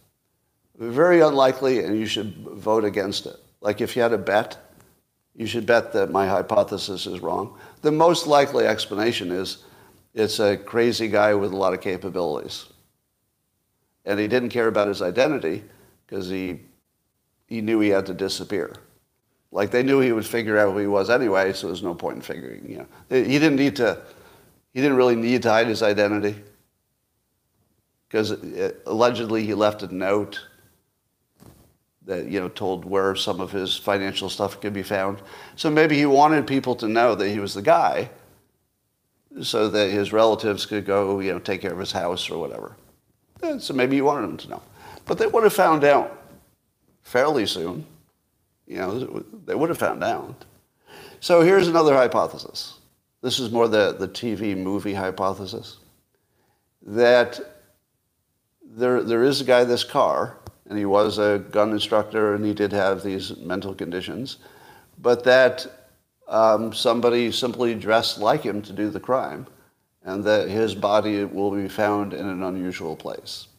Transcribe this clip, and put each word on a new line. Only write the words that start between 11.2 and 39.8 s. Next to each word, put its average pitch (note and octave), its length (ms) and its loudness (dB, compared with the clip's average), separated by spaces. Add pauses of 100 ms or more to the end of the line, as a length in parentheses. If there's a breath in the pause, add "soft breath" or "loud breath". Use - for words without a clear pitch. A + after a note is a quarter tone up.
with G2+ 200 -2
a - 20 -4
lot F#2+ 180 0
of F#2 60 -4
capabilities. F2+ 840 -6 (1400)
And G2+ 120 0
he G#2+ 80 0
didn't B2 220 0
care A2+ 180 0
about G#2 200 2
his G2 140 -2
identity G#2 600 -2 (440 soft breath)
'cause F#2+ 220 -10
he, F#2 300 -8 (880)
he A#2 140 -10
knew G#2+ 180 0
he G#2 100 4
had G2 160 2
to F#2+ 80 -8
disappear. F#2 640 -6 (760)
Like, G2 200 -2
they B2 100 2
knew C3+ 180 4
he B2+ 120 4
would G#2+ 160 -2
figure A2 320 0
out G2+ 140 4
who G2 40 -4
he G#2 100 -2
was G2 220 0
anyway, G2 440 2
so - 140 -8
there's F2+ 140 -8
no F2+ 140 -6
point C#2+ 220 -10
in - 40 -16
figuring, B1+ 480 -14
you F2 80 -14
know. B1+ 100 -16 (220 loud breath)
He C3 300 2
didn't D3+ 160 4
need C3+ 220 0
to, A2+ 240 0 (720 loud breath)
he B2+ 80 -6
didn't C#3 160 2
really B2+ 180 6
need A#2 280 0
to A#2 60 2
hide A2+ 180 4
his A2 140 -2
identity G#2 540 0 (1800)
'cause, A2 200 0
uh, F#2 420 -6 (120)
allegedly A2 580 0
he G#2 120 -4
left G#2 260 0
a F#2 140 -12
note G2+ 460 -2 (1600)
that, F2 240 -8
you F#2+ 120 -4
know, F2+ 100 -6
told F#2 360 -6
where F#2+ 300 0
some F#2+ 260 -4
of F2+ 100 -8
his F#2+ 240 -4
financial G2 540 -4
stuff - 320 -6
could G#2 120 -6
be G2 100 -6
found. G2 360 -4 (360 loud breath)
So D#3+ 160 -2
maybe D#3 240 4
he D3 100 4
wanted D3 400 4
people B2+ 300 -2
to A#2 120 -6
know A2+ 280 4
that F#2+ 140 0
he G#2 100 -4
was G2 160 -6
the G2+ 80 -8
guy B2 480 2 (1300)
so A2 280 0
that G2+ 200 2